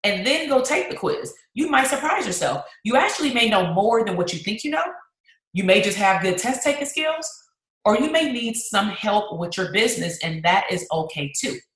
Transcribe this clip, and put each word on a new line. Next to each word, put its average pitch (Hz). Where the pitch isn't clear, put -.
And 202
then 311
go 262
take 320
the -
quiz. -
You 311
might 269
surprise 302
yourself. 156
You 240
actually 302
may 233
know 185
more 220
than 185
what 180
you 160
think 214
you 294
know. -
You 185
may 190
just 202
have 190
good 185
test 254
taking 285
skills, 320
or 214
you 302
may 320
need 233
some 208
help 208
with 170
your 185
business, 175
and 160
that 180
is 180
okay 160
too. 202